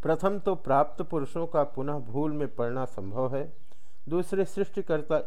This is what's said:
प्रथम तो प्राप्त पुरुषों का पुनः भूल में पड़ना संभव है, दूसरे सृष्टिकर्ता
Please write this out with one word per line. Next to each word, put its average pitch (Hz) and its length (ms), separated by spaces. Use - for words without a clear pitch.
प्रथम 180 360
तो 190 160
प्राप्त 147 480
पुरुषों 165 440
का 156 180
पुनः 143 340
भूल 143 340
में 147 220
पड़ना 123 300
संभव 120 520
है, 156 160
दूसरे 180 360
सृष्टिकर्ता 165 840